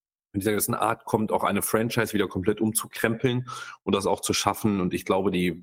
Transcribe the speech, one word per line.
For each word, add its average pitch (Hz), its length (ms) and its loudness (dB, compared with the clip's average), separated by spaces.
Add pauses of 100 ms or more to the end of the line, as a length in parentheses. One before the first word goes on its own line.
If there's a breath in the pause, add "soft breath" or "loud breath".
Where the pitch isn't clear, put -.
(340)
mit 98 80 -2
dieser 107 80 0
gewissen 104 240 0
Art 110 320 -2
kommt, 107 260 0
auch 92 120 0
eine 98 180 0
Franchise 113 500 0
wieder 101 160 2
komplett 104 320 0
umzukrempeln 117 880 0 (360 loud breath)
und 98 100 2
das 98 100 2
auch 92 160 0
zu - 140 0
schaffen. 101 480 0
Und 90 100 0
ich 90 140 -6
glaube, 98 240 2
die, 90 320 0